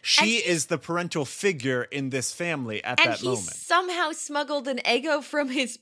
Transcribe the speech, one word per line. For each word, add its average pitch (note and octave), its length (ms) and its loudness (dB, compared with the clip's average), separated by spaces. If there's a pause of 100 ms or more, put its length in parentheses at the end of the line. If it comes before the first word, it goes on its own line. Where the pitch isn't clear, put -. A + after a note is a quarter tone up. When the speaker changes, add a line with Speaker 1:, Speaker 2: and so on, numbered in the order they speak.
Speaker 1:
She - 200 6
Speaker 2:
And G#3+ 60 6
he A3+ 100 4
Speaker 1:
is F3 280 2
the E3 120 0
parental E3+ 460 -2
figure C3 600 0
in C#3 260 -4
this B2+ 220 -2
family C#3 500 -4
at B2 160 -2
Speaker 2:
And E4 140 2
Speaker 1:
that - 80 -2
Speaker 2:
he - 80 -2
Speaker 1:
moment. A3 220 0
Speaker 2:
somehow F4 600 0
smuggled D4 560 -4
an C4 120 -2
Eggo C#4 440 2
from D4 280 -2
his B3+ 320 -2